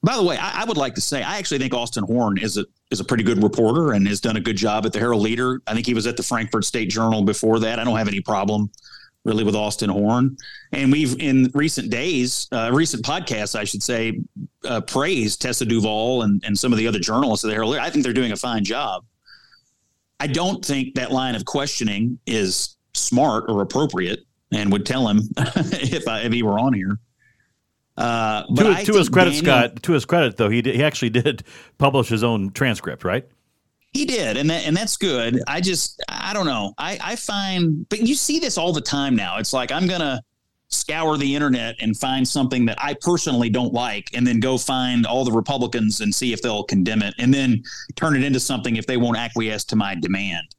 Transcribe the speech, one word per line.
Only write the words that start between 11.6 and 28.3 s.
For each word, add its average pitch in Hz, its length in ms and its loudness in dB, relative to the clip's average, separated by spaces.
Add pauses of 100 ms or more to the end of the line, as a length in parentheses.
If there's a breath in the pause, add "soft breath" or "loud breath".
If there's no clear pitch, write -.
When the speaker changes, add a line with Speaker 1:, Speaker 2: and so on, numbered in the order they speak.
Speaker 1:
days, 127 640 -2
uh, 117 200 0
recent 135 320 2
podcasts, 120 540 -4
I 104 60 -2
should 101 180 -6
say, 113 380 -2 (440)
uh, 120 180 -4
praised 131 580 -2
Tessa 127 240 -2
Duvall 113 580 0
and, 101 220 2
and 104 120 -2
some 123 160 2
of 110 60 4
the 110 80 2
other 202 140 0
journalists 113 440 0
at 110 40 0
the 107 60 0
Herald 110 180 0
Leader. 139 100 -2
I 160 80 -4
think 147 140 0
they're 123 80 -2
doing 120 200 0
a 98 40 -4
fine 117 280 -2
job. 107 400 -4 (1160 soft breath)
I 147 80 -2
don't 180 360 -2
think 135 300 -2
that 127 160 -4
line 127 240 0
of 110 100 -4
questioning 120 840 -2
is 101 500 -2 (180)
smart 123 540 2
or 104 140 2
appropriate, 95 580 -2 (320)
and 107 200 0
would 101 140 0
tell 127 220 0
him 104 200 6
<laughs> - 80 -6
if 135 720 0
I, 110 120 -2
if 113 120 0
he 120 100 2
were 104 160 2
on 131 140 2
here. 101 260 -2 (1000)
Uh, 113 460 0 (100)